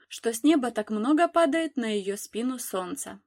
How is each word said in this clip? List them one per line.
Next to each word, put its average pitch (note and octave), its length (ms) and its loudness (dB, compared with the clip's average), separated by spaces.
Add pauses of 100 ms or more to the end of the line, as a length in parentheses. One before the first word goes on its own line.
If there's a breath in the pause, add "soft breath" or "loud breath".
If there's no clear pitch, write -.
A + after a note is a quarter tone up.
что - 240 -6
с A3+ 120 -6
неба C#4+ 280 4
так G#3+ 200 -4
много C#4+ 360 2
падает E4 480 2
на A3+ 180 -2
её G3+ 220 -2
спину B3 440 -6
солнца. F#3 680 -8